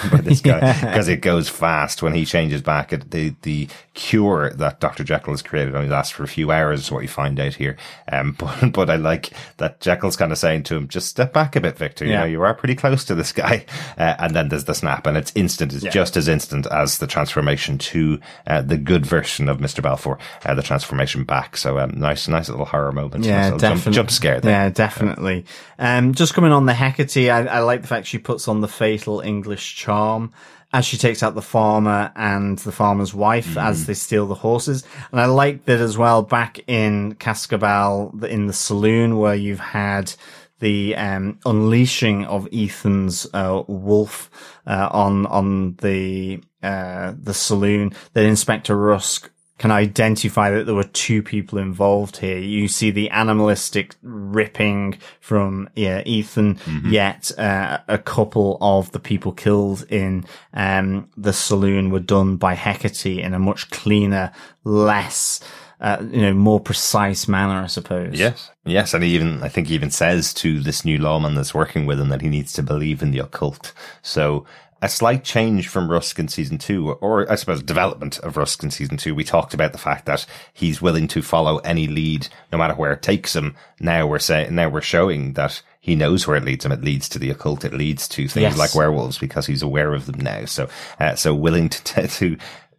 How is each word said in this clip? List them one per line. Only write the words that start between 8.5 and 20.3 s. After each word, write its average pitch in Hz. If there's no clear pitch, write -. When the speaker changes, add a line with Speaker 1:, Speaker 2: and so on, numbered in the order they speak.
Speaker 1:
but 90
I 82
like 80
that -
Jekyll's 90
kinda 80
saying 80
to 82
him, 73
"Just -
step 131
back 151
a 127
bit, 85
Victor. 76
You 90
Speaker 2:
Yeah. 101
Speaker 1:
know, 82
you 80
are 107
pretty 123
close 135
to -
this 165
guy." -
Uh, 82
and 80
then 80
there's 71
the 76
snap, 69
and 76
it's 76
instant. 95
It's 69
Speaker 2:
Yeah. 92
Speaker 1:
just 90
as 78
instant 73
as 73
the 76
transformation 71
to, 78
uh, 76
the 76
good 73
version 73
of 67
Mister 71
Balfour, 67